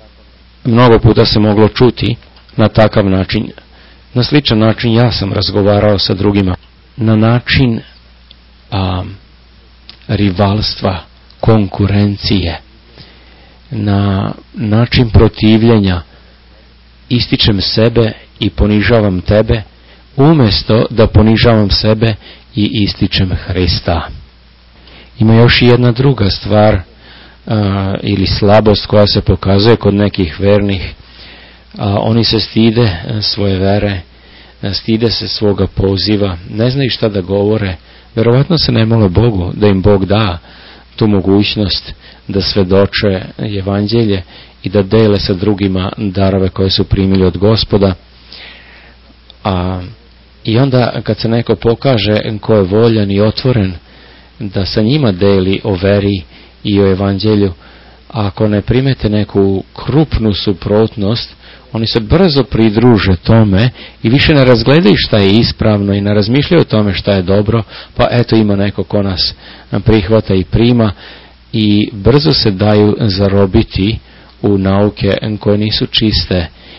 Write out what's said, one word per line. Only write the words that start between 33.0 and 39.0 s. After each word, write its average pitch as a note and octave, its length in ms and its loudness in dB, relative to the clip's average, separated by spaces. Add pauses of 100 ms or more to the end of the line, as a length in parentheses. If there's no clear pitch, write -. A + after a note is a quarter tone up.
svoje G2+ 360 -4
vere, G2 420 -2 (640)
e, G2+ 120 -8
stide A2+ 360 -2
se G2+ 180 -6
svoga G2 380 -2
poziva, G2 680 -2 (140)
ne A2+ 200 -2
znaju C3 200 -2
šta - 180 -4
da G2+ 120 -4
govore, G2+ 560 -2 (380)
verovatno B2 440 2
se - 140 -2
ne A2+ 140 0
mole A2+ 220 2